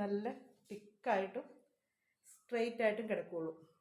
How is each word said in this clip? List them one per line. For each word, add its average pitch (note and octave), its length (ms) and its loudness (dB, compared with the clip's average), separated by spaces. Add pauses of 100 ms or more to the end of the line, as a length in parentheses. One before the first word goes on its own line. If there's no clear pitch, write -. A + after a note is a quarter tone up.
നല്ല G3+ 240 0 (420)
തിക്കായിട്ടും G3+ 720 -2 (880)
സ്ട്രെയിറ്റ് A#3 540 -2
ആയിട്ടും A3 240 2
കിടക്കുകയുള്ളൂ. E3 420 -2 (280)